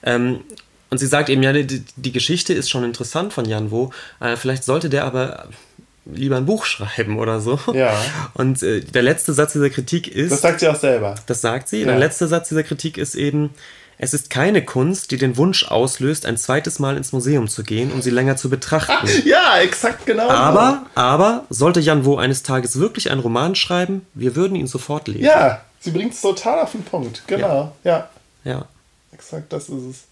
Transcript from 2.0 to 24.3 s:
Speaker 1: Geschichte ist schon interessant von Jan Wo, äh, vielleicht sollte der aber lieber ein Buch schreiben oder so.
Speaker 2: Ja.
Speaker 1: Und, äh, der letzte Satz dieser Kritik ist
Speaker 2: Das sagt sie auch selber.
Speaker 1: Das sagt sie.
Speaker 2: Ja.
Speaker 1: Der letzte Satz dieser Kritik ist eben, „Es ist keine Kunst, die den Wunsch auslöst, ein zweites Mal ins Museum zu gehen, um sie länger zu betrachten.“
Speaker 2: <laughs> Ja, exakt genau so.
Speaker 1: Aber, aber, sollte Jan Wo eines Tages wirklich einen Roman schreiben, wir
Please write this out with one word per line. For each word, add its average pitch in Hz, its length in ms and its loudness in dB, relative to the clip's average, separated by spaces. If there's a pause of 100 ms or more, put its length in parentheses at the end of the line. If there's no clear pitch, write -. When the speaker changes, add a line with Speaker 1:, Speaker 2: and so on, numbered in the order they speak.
Speaker 1:
Geschichte 170 400 -2
ist 107 160 -2
schon 127 160 -2
interessant 123 480 -6
von 123 140 -4
Jan 107 240 -2
Wo, 127 220 -2 (260)
äh, 120 180 -2
vielleicht 131 280 -4
sollte 156 260 0
der 139 140 0
aber 127 420 -4 (580)
lieber 131 320 -2
ein 131 100 0
Buch 214 180 0
schreiben 107 560 -4
oder 110 200 0
so. 123 200 0 (120)
Speaker 2:
Ja. 127 220 4 (400)
Speaker 1:
Und, 131 300 0
äh, 101 160 0
der - 220 0
letzte 156 300 2
Satz 147 200 2
dieser 143 180 2
Kritik 156 380 -4
ist 151 240 -2
Speaker 2:
Das 139 80 0
sagt 165 180 2
sie 175 100 2
auch 151 60 4
selber. 117 400 0 (120)
Speaker 1:
Das 120 160 -4
sagt 120 260 -2
sie. 214 120 -4
Speaker 2:
Ja. 208 60 0
Speaker 1:
Der 127 120 4
letzte 160 280 2
Satz 165 220 -2
dieser 156 160 0
Kritik 156 340 -6
ist - 160 -6
eben, 147 360 0 (480)
„Es 127 160 -4
ist - 160 -6
keine 170 340 2
Kunst, 151 480 -2
die 135 60 -2
den 127 180 0
Wunsch 175 340 2
auslöst, 135 560 0
ein 117 100 -2
zweites 143 440 -2
Mal 139 160 0
ins 139 160 -6
Museum 127 340 0
zu 107 160 -6
gehen, 110 300 -2
um 131 100 -4
sie 123 80 0
länger 131 260 2
zu 131 140 -4
betrachten.“ 156 560 0 (100)
Speaker 2:
<laughs> 285 80 2
Ja, 285 360 6
exakt - 460 -2
genau 220 180 2
so. 247 60 2
Speaker 1:
Aber, 208 560 4 (100)
aber, 160 540 4
sollte 160 280 4
Jan 151 260 4
Wo 139 120 4
eines 131 260 0
Tages 131 380 -2
wirklich - 320 0
einen 135 80 0
Roman 123 340 0
schreiben, 185 500 -2 (100)
wir 120 200 -2